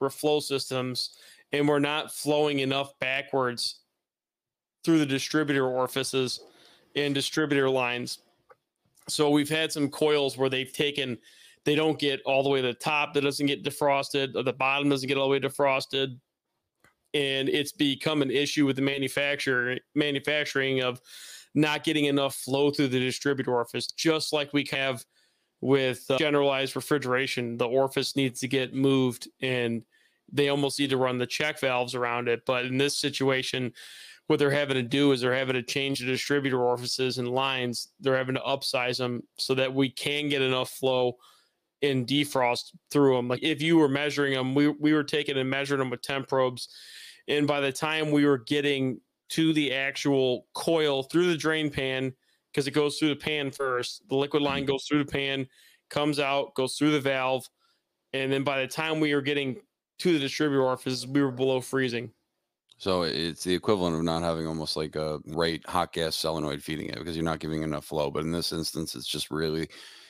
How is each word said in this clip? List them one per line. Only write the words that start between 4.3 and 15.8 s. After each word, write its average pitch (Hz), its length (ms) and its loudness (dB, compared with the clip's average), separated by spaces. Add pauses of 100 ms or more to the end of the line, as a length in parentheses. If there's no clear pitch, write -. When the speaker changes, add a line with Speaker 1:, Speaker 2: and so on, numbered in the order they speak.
Speaker 1:
through 165 160 4
the 151 80 4
distributor 139 600 0
orifices 127 760 -2 (560)
and 143 180 0
distributor 139 540 0
lines. 123 540 -2 (840)
So 151 200 2
we've 147 200 4
had 160 240 0
some 143 180 -2
coils 143 480 2
where 135 100 2
they've 131 240 -4
taken, 143 460 -2 (460)
they 147 100 4
don't 156 240 2
get 139 260 0
all 135 180 4
the 135 60 0
way 139 140 4
to 127 60 0
the 120 60 -2
top, 147 400 -2
that 143 80 2
doesn't 143 240 0
get 139 160 0
defrosted, 139 720 0
or 117 60 0
the 127 100 0
bottom 135 360 0
doesn't 135 200 0
get 135 100 0
all 139 60 2
the 135 80 2
way 139 80 2
defrosted. 135 760 0 (960)